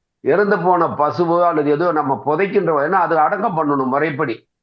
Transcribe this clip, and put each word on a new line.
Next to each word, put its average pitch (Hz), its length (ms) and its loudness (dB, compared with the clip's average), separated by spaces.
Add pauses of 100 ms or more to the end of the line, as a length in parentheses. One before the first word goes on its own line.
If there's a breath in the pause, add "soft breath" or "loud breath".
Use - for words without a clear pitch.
(200)
இறந்து 196 400 2
போன 170 260 2
பசுவோ 165 600 0
அல்லது 151 240 0
ஏதோ 165 200 0
நம்ம 139 340 -2
புதைக்கின்ற, 160 600 0
ஏன்னா 185 120 0
அது 160 200 0
அடக்கம் 185 380 0
பண்ணணும் 143 300 0
முறைப்படி. 143 600 -4 (140)